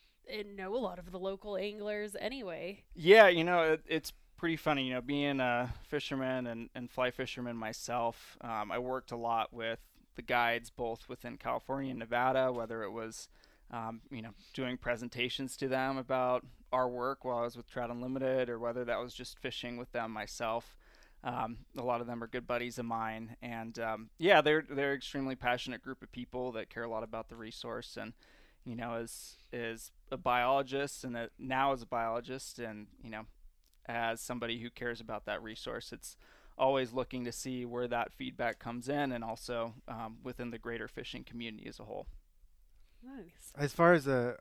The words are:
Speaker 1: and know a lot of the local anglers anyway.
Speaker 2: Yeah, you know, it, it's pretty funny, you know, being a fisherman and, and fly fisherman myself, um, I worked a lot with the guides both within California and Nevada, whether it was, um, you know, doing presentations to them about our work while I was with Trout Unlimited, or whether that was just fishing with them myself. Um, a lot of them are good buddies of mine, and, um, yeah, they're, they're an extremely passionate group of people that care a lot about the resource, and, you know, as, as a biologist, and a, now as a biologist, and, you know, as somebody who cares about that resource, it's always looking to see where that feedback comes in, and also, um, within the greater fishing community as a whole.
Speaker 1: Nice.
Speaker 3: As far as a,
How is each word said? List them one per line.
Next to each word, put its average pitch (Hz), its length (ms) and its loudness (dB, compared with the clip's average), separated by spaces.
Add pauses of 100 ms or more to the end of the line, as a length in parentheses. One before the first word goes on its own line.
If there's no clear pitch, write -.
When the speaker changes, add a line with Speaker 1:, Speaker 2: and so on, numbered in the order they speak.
(280)
Speaker 1:
and 208 280 -8
know 196 200 -4
a - 40 0
lot 185 180 -2
of 175 140 -12
the 185 80 -8
local 196 360 -4
anglers 208 640 -4
anyway. 190 640 -6 (120)
Speaker 2:
Yeah, 196 320 12
you 170 160 8
know, 170 300 6
it, 160 140 2
it's 160 240 0 (260)
pretty 165 200 0
funny, 143 300 2
you 127 60 -2
know, 127 80 0
being 143 380 0
a 123 320 2 (160)
fisherman 131 600 -2
and, 117 260 -8
and 123 160 -8
fly 127 220 0
fisherman 123 440 -6
myself, 117 840 -4
um, 107 300 -4
I 113 80 0
worked 127 320 -4
a 120 40 -4
lot 117 380 0
with 113 260 -4 (360)
the 127 60 -10
guides 117 480 2
both 113 400 -6
within 120 280 -10
California 131 540 -4
and 120 80 -6
Nevada, 127 520 4
whether 113 320 -4
it - 80 -4
was, 113 360 -8 (440)
um, 113 300 -6 (100)
you 120 100 -6
know, 110 100 -10 (220)
doing 127 240 -2
presentations 123 800 -2
to 139 100 -2
them 131 300 2
about 127 480 2 (260)
our 127 180 4
work 123 360 -2
while 123 120 0
I 117 40 2
was 117 160 -2
with 120 120 -14
Trout 120 220 -4
Unlimited, 131 580 0
or 117 100 -4
whether 120 260 -2
that 117 140 2
was 120 140 -6
just - 260 -12
fishing 120 380 -6
with 120 140 -10
them 113 200 -2
myself. 113 640 -4 (480)
Um, 120 340 -2 (200)
a 131 40 -6
lot 120 200 0
of 117 60 -6
them 117 160 -6
are 113 40 -6
good 123 180 -6
buddies 120 320 -2
of 120 80 -4
mine, 113 560 -4
and, 117 380 -8
um, 110 300 -4 (100)
yeah, 165 220 8
they're, 151 280 4
they're 139 220 0
an 139 60 0
extremely 135 380 -4
passionate 123 460 0
group 131 220 -12
of - 80 -18
people 127 400 -6
that 113 180 -8
care 117 140 -6
a 117 60 -4
lot 110 140 -4
about 113 260 -8
the 117 60 -14
resource, 117 600 -10
and, 110 160 -8 (500)
you 120 120 -8
know, 117 180 -4
as, 117 400 -8 (180)
as 117 400 -6 (200)
a 135 60 -4
biologist, 135 880 4
and 123 140 -6
a, 117 120 -4 (100)
now 135 340 2
as 127 80 -2
a 113 60 -12
biologist, 120 720 -4
and, 107 260 -8 (180)
you 113 60 -14
know, 110 140 -8 (640)
as 117 340 0
somebody 117 380 -4
who 120 100 -8
cares 120 320 -6
about 113 240 -8
that 104 160 -4
resource, 113 500 -8
it's - 240 -12 (440)
always 131 340 4
looking 123 320 -4
to 117 60 -4
see 127 340 -6
where 120 220 -4
that 117 260 -2
feedback 127 460 -4
comes 120 280 -6
in, 143 240 0
and 120 120 -4
also, 117 500 -4 (140)
um, 113 340 -8
within 123 300 -8
the 113 80 -10
greater 117 280 -6
fishing 123 360 -10
community 113 440 -10
as - 120 -14
a - 60 -14
whole. - 200 -8 (1000)
Speaker 1:
Nice. 247 520 -18
Speaker 3:
As 143 180 -2
far 170 200 10
as 147 140 6
a, 123 340 2